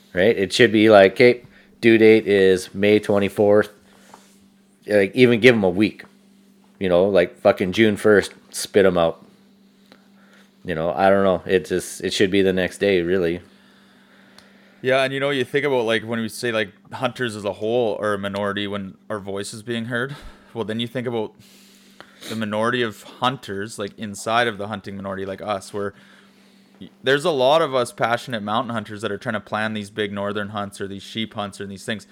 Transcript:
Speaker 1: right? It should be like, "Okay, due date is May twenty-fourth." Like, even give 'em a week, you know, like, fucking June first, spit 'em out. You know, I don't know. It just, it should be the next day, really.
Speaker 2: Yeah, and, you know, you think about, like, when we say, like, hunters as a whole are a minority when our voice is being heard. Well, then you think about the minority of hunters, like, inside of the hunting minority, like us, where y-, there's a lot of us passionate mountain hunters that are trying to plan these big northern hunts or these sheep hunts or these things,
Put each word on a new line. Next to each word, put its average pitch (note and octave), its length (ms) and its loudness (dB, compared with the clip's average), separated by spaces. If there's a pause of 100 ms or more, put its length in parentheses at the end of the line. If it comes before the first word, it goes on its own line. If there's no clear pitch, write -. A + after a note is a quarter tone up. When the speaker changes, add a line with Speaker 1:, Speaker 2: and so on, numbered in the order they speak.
(140)
Speaker 1:
right? G2 200 2
It F#2+ 160 -2
should A#2 220 4
be G#2+ 160 4
like, G2 240 8
"Okay, B2 300 4 (400)
due A#2 160 6
date A2 280 6
is F#2+ 480 2
May G#2 240 4
twenty-fourth." G2+ 720 0 (1200)
Like, G2 280 2
even A#2+ 260 4
give A#2+ 140 6
'em A2 80 0
a F#2+ 60 4
week, F#2 360 -2 (760)
you G2 80 -2
know, F2+ 160 4
like, F#2 340 2
fucking G2 340 2
June G#2+ 260 2
first, G#2 340 4 (180)
spit - 360 2
'em F2+ 100 2
out. E2 260 0 (1400)
You F2+ 100 -6
know, D#2+ 180 -4
I F#2+ 180 2
don't G2 120 4
know. F#2 220 2
It F#2 220 0
just, - 360 -6
it F#2 120 -4
should G2+ 160 2
be G2 100 2
the F#2+ 140 2
next F#2 240 -4
day, G2 240 2
really. F2 380 -2 (1400)
Speaker 2:
Yeah, C3 220 0
and, C3 100 -2
you C3+ 80 -6
know, C#3 100 -2
you C3 140 -2
think C#3 200 -2
about, B2+ 220 0
like, A2+ 160 0
when A2+ 180 -6
we A2 80 -6
say, A#2+ 240 -6
like, G#2+ 180 -4 (220)
hunters B2 420 -6
as G#2 100 -10
a G2 100 -4
whole A2 460 -2
are G#2 140 -2
a G2+ 40 -4
minority G2+ 480 -6
when G2 300 -10 (140)
our G#2+ 80 -8
voice G2 340 -10
is A2+ 100 -16
being A2+ 240 -8
heard. B2+ 280 -8 (400)
Well, A2+ 100 -6
then A2+ 160 -8
you A#2+ 60 -6
think A#2+ 200 -8
about A#2 280 -6 (960)
the A2+ 80 -10
minority A2 460 -2
of A2 200 -6
hunters, A2+ 760 -8
like, G#2 200 -10
inside A2 480 -2
of G#2 120 -4
the G2+ 100 -8
hunting G2+ 280 -12
minority, G2 300 -10
like F#2+ 140 -10
us, G2 340 -8
where G2+ 200 -6 (840)
y-, F#2+ 100 -20 (120)
there's C#3+ 220 0
a F3+ 60 -2
lot C#3 320 4
of C3+ 120 -2
us B2 180 -2
passionate A#2 500 -4
mountain A2 300 -4
hunters G#2+ 300 -10
that G#2+ 80 -4
are G2+ 80 -8
trying A#2 160 -8
to G#2 60 -6
plan A2 340 -6
these G#2 160 -10
big G#2 220 -6
northern G2+ 380 -6
hunts G2+ 300 -10
or G2+ 60 -8
these G2 160 -12
sheep A2 320 -10
hunts G2+ 260 -10
or G2+ 60 -12
these G2 180 -16
things, A2 280 -10